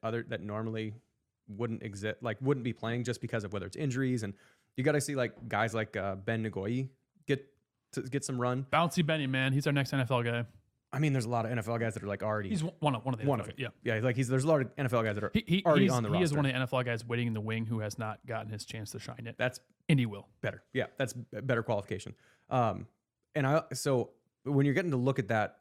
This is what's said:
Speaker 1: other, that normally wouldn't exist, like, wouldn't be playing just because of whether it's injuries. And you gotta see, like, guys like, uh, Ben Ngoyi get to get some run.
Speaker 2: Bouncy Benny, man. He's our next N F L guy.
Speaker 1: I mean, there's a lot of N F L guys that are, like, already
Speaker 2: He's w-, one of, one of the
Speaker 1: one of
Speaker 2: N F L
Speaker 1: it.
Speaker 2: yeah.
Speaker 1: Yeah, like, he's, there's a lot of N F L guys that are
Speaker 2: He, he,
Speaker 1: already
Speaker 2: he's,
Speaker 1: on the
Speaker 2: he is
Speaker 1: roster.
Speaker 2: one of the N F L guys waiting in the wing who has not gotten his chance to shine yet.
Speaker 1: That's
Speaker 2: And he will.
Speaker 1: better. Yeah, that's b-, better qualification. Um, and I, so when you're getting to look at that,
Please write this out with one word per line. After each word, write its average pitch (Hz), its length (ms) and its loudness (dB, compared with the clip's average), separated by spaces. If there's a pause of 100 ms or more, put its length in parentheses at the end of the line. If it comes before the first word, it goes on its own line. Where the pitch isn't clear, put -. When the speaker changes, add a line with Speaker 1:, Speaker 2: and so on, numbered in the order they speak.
Speaker 1:
other, 113 260 -4
that 113 140 -6
normally 110 520 -4 (540)
wouldn't 113 340 -6
exist, 104 400 -6
like, 110 180 -4
wouldn't 131 240 0
be 120 80 -2
playing 117 320 -4
just 120 160 -4
because 113 240 -4
of 95 80 -8
whether 95 140 -4
it's 95 100 -12
injuries. 127 460 0
And 98 120 -6 (420)
you 131 80 0
gotta 147 160 4
see, 143 140 -4
like, 120 340 -2
guys 107 260 2
like, 110 220 -2
uh, 95 200 -2
Ben 110 340 -2
Ngoyi 120 380 -2 (380)
get 135 200 0 (460)
to 131 100 -4
get 131 220 -4
some 127 160 -2
run. 123 320 0
Speaker 2:
Bouncy 165 340 4
Benny, 156 200 2
man. 131 260 2
He's 143 140 2
our 147 60 4
next 139 200 2
N 139 80 2
F 123 100 2
L 123 120 4
guy. 117 220 0 (480)
Speaker 1:
I 139 60 -4
mean, 147 140 4
there's 127 120 2
a 113 40 -4
lot 120 160 0
of 113 80 -2
N 123 60 0
F 107 100 -4
L 117 100 0
guys 113 160 0
that 107 80 -8
are, 98 60 -6
like, 98 140 -4
already 107 260 0
Speaker 2:
He's 170 140 0
w-, 170 180 -4
one 147 160 -2
of, 107 80 -6
one 131 100 -2
of 110 60 -6
the 131 60 -2
Speaker 1:
one 135 140 2
of 92 60 -6
Speaker 2:
N 113 60 -12
F - 80 -16
L 123 60 -6
Speaker 1:
it. 104 60 -10 (120)
Speaker 2:
yeah. 117 120 0
Speaker 1:
Yeah, 110 60 -2
like, 123 140 0
he's, 127 120 0
there's 131 160 2
a 156 40 -2
lot 151 120 4
of 117 160 -4
N 139 100 -2
F 113 60 -4
L 117 120 4
guys 107 100 0
that 104 100 -4
are - 80 -2
Speaker 2:
He, 220 140 2
he, 185 180 2
Speaker 1:
already 175 200 8
Speaker 2:
he's, 190 80 6
Speaker 1:
on - 100 2
the 107 80 0
Speaker 2:
he - 60 4
is 175 140 4
Speaker 1:
roster. 147 60 0
Speaker 2:
one 143 100 4
of 135 60 2
the 123 40 -2
N 131 60 0
F 123 120 -4
L 127 80 2
guys 117 240 -2
waiting 120 220 0
in 113 40 -2
the 107 80 -2
wing 110 260 -2
who 113 120 -2
has 104 180 -4
not 110 300 -8
gotten 110 240 -6
his 104 140 -10
chance 107 260 -10
to 110 80 -12
shine 120 260 -12
yet. 117 140 -12
Speaker 1:
That's 123 220 0 (280)
Speaker 2:
And 143 120 6
he 120 60 2
will. 101 200 -8 (140)
Speaker 1:
better. - 320 -4
Yeah, 127 140 0 (120)
that's 131 140 0
b-, 110 300 -10
better 123 200 2
qualification. 101 520 -4 (360)
Um, 117 360 2 (500)
and 139 100 2
I, 151 160 4 (100)
so 131 380 2 (340)
when 139 220 4
you're 139 80 4
getting 175 180 0
to 131 40 2
look 127 240 2
at 98 80 -2
that, 107 320 0